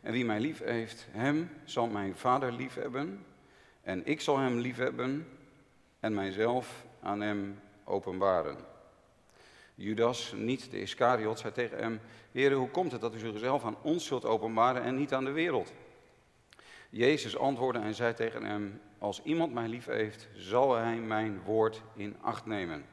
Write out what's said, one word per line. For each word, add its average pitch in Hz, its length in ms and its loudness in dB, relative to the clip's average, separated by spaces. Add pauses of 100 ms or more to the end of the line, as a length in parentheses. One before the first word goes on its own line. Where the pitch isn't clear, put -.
En 110 120 -4
wie 120 120 2
mij 107 160 0
lief 156 180 -2
heeft, 113 520 -4
hem 147 400 0 (140)
zal - 220 0
mijn 101 300 -2
Vader 131 360 2
lief 123 220 -8
hebben. 143 520 -6 (560)
En 92 240 -4
ik 156 140 -2
zal 139 180 2
hem 127 200 2
lief 120 180 -2
hebben 127 500 -2 (760)
en 110 140 0
mijzelf 107 720 0 (140)
aan 101 200 -2
hem 101 400 -4 (240)
openbaren." 92 720 2 (1160)
Judas, 113 640 0
niet 117 340 -2
de 98 100 -6
Iskariot, 113 580 2
zei 107 140 -6
tegen 120 260 -4
hem: 113 220 -2 (320)
"Heere, 135 220 6
hoe 131 160 0
komt 175 220 0
het 123 80 -4
dat 113 140 -2
u 113 40 -8
zichzelf 113 460 0
aan 110 180 -2
ons 156 240 2
zult 127 180 -2
openbaren 113 580 4
en 127 140 0
niet 135 180 0
aan 135 100 2
de 131 60 -2
wereld?" 151 420 0 (1200)
Jezus 123 460 4
antwoordde 127 440 2
en 107 140 -2
zei 117 200 2
tegen 113 300 -2
hem: 104 360 -4 (180)
"Als 101 240 -2
iemand 160 300 0
mij 117 160 -2
lief 120 160 -6
heeft, 110 500 -2
zal 113 400 4
hij 117 220 2
mijn 110 460 -2
woord 110 400 2 (120)
in 104 260 -8
acht 110 260 -4
nemen. 85 460 -4